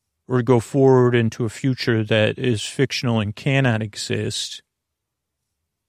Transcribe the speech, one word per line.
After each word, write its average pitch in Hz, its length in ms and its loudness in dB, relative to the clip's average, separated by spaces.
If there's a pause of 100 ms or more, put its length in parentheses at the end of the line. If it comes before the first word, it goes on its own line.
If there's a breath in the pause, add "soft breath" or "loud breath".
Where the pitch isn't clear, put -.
(280)
or 127 140 0
go 120 180 4
forward 131 560 4
into 117 280 0
a 113 40 -4
future 120 560 -2
that 107 340 0
is 123 240 -2
fictional 120 560 -2
and 104 160 -4
cannot 131 480 0
exist. 107 800 -8 (1300)